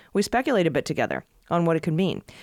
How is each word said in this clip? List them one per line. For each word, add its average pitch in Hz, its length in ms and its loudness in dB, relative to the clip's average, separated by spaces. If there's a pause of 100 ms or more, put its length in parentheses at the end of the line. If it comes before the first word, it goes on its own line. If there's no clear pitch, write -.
(140)
we 202 80 2
speculate 226 440 2
a 156 40 2
bit 135 160 -2
together 107 380 -4 (260)
on 170 140 2
what 165 120 2
it 160 60 -2
could 165 100 -2
mean. 170 300 0 (200)